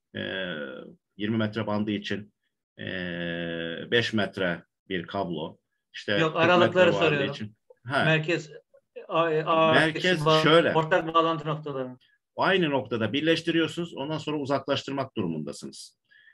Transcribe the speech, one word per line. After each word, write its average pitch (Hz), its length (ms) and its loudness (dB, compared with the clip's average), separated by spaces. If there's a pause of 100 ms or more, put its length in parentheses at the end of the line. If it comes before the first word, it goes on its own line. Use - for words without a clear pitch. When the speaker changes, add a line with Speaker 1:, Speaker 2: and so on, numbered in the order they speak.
(160)
Speaker 1:
e, 104 40 -6 (960)
yirmi 107 200 -2
metre 107 300 -2
bandı 104 240 -2
için, 101 420 -6 (460)
e, 107 60 -14 (1040)
beş 113 220 2
metre 95 500 -2 (260)
bir 90 180 -6
kablo. 87 520 -6 (360)
İşte - 180 -6
Speaker 2:
Yok, 104 80 2
Speaker 1:
kırk 160 140 0
metre 170 180 4
Speaker 2:
aralıkları 175 400 6
Speaker 1:
bandı - 120 0
Speaker 2:
soruyorum. 147 260 0
Speaker 1:
için. - 260 -10 (300)
Ha. 139 180 0
Speaker 2:
Merkez, 156 460 2 (580)
A, 165 160 2 (220)
A, 160 260 4
Speaker 1:
Merkez 156 300 2
Speaker 2:
kesim 175 240 2
bağ-, 156 160 6
Speaker 1:
şöyle. 160 320 6
Speaker 2:
ortak 160 400 0
bağlantı 160 340 2
noktaları. 139 480 -6 (400)
Speaker 1:
Aynı 165 340 2
noktada 110 420 -2
birleştiriyorsunuz, 160 840 -2
ondan 151 220 -6
sonra 151 180 -6
uzaklaştırmak 139 800 -4
durumundasınız. 78 840 -6 (340)